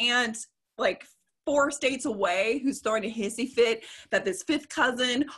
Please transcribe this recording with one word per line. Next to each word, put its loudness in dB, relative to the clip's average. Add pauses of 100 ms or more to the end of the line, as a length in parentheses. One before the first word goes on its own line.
aunt, 0 (320)
like, 0 (420)
four 4
states -2
away 0
who's 0
throwing 0
a -4
hissy -4
fit 2 (260)
that 0
this -2
fifth -2
cousin 0 (160)